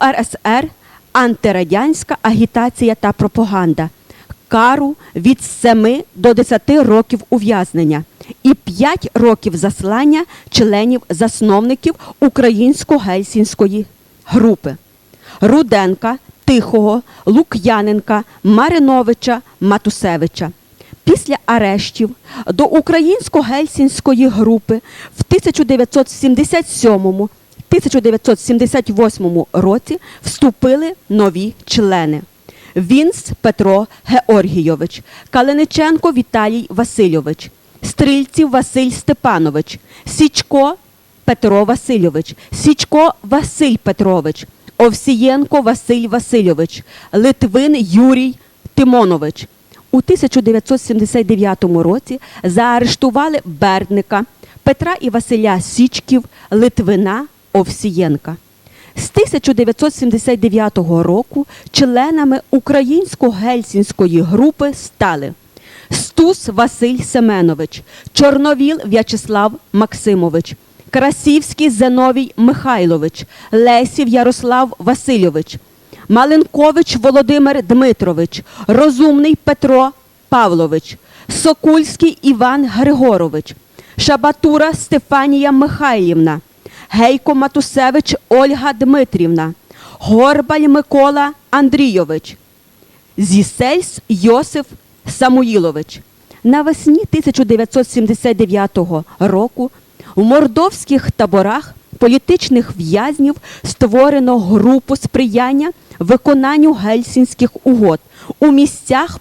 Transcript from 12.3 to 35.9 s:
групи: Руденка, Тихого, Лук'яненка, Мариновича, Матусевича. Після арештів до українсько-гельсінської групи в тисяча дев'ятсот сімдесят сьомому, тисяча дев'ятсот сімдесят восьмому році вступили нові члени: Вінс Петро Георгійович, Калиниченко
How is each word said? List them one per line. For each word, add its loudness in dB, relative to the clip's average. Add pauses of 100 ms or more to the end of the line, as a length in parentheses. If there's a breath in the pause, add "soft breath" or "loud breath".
групи: 0 (680 loud breath)
Руденка, 0 (280)
Тихого, 0 (240 loud breath)
Лук'яненка, 0 (200 soft breath)
Мариновича, 2 (200 soft breath)
Матусевича. -2 (520 loud breath)
Після 0 (100)
арештів -2 (380 loud breath)
до 0
українсько-гельсінської 0
групи 0 (380 loud breath)
в -4
тисяча 0
дев'ятсот 0
сімдесят -2
сьомому, 0 (400)
тисяча 0
дев'ятсот 0
сімдесят -2
восьмому 0
році -2 (240 loud breath)
вступили 0 (160)
нові 0 (120)
члени: -2 (540 loud breath)
Вінс -2 (100)
Петро 0 (180 soft breath)
Георгійович, 0 (280 loud breath)
Калиниченко 0